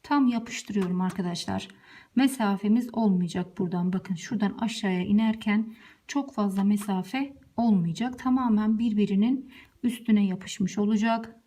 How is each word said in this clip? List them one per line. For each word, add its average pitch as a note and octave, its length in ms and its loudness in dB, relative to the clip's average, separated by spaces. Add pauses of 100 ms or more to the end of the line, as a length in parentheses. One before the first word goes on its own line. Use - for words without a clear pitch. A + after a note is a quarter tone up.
Tam C#4+ 240 2
yapıştırıyorum G3+ 720 -2
arkadaşlar. F3+ 640 -4 (480)
Mesafemiz A#3 800 2
olmayacak F3+ 640 0
buradan. F3+ 360 -2
Bakın F#3 220 -4
şuradan G3+ 420 -4
aşağıya F#3+ 460 -2
inerken A3 720 0 (320)
çok C#4 260 -4
fazla G3 300 0
mesafe G#3 760 -2 (200)
olmayacak. A3+ 600 0
Tamamen A3+ 600 2
birbirinin G#3 720 2 (320)
üstüne A3 420 2
yapışmış F#3 520 -4
olacak. A3 580 0 (120)